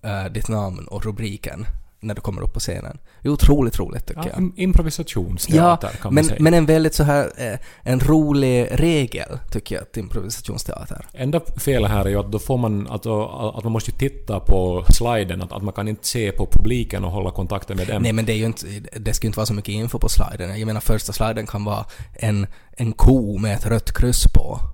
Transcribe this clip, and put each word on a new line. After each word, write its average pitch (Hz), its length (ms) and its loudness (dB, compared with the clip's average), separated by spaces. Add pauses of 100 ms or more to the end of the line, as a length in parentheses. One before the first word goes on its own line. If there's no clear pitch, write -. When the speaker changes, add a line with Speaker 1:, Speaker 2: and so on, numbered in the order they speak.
Speaker 1:
eh, 101 220 -6
ditt 101 220 -4
namn 95 400 -4
och 101 180 -8
rubriken 104 600 -8 (340)
när 107 160 -6
du - 60 -12
kommer 95 200 -6
upp - 120 -4
på - 60 -4
scenen. - 380 -8 (240)
Det - 60 -4
är 143 60 0
otroligt 143 460 4
roligt - 260 -6
tycker - 160 -10
Speaker 2:
Ja, 170 120 -6
Speaker 1:
jag. 185 60 -6
Speaker 2:
im-, 185 160 -2
improvisationsteater 160 1400 2
Speaker 1:
Ja, - 80 -12
Speaker 2:
kan - 20 -
man 110 100 -2
Speaker 1:
men, 151 120 4
Speaker 2:
säga. 160 140 0
Speaker 1:
men 156 140 6
en 165 120 6
väldigt 156 300 4
så 156 80 4
här, 143 340 2
eh, 110 220 -6 (240)
en 127 160 0
rolig 139 720 2
regel 147 680 0 (120)
tycker 104 240 -6
jag - 60 -8
att - 160 -14
improvisationsteater. - 1160 -8
Speaker 2:
Enda 147 260 -2 (180)
fel 123 280 2
här 101 200 2
är 98 40 0
ju 101 100 0
att 101 120 -6
då 107 80 -4
får 131 180 -2
man, 107 300 -2
att, 110 180 -10 (520)
att - 60 -10
man 113 80 -4
måste 110 200 -2
ju - 60 -4
titta 123 420 -4
på 90 500 4
sliden, 101 520 4
att, 90 100 -10
att 98 120 -10
man 101 100 -6
kan 104 140 -6
inte 107 200 -8
se 110 240 -2
på 95 200 0
publiken 117 520 6
och 87 80 -4
hålla 92 200 -4
kontakten 95 460 -6
med 92 100 -4
dem. 107 160 -2
Speaker 1:
Nej, 113 100 0
men 110 120 -2
det 113 80 -2
är 110 40 0
ju 110 80 -2
inte, 113 200 -6 (340)
det 107 140 -4
ska - 120 -4
ju 110 40 0
inte 104 100 -4
vara 107 60 0
så 104 80 -2
mycket 101 200 -6
info 110 260 -6
på 107 100 2
sliden. 95 500 0
Jag 110 80 -4
menar, 110 140 -4
första 107 320 0
sliden 110 340 -2
kan 104 160 -6
vara 104 220 -4 (280)
en, 104 340 -2 (240)
en 110 220 -4
ko 110 440 6
med 104 180 -2
ett - 100 -4
rött 113 280 0
kryss - 300 2 (100)
på. - 260 6 (140)